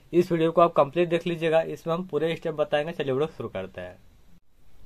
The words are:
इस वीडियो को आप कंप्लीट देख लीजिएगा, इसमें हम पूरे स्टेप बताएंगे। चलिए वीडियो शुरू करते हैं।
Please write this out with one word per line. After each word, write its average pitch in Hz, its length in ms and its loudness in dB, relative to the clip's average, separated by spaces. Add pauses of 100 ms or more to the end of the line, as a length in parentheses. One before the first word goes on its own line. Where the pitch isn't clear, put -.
(120)
इस 175 200 2
वीडियो 165 200 2
को 175 80 4
आप 170 140 6
कंप्लीट 165 340 2
देख 165 180 -2
लीजिएगा, 165 360 2
इसमें 160 320 -6
हम 180 120 -4
पूरे 160 300 0
स्टेप 160 180 -4
बताएंगे। 151 380 -2
चलिए 135 200 -2
वीडियो 143 160 0
शुरू 117 200 -10
करते 95 320 -8
हैं। 90 160 -12 (880)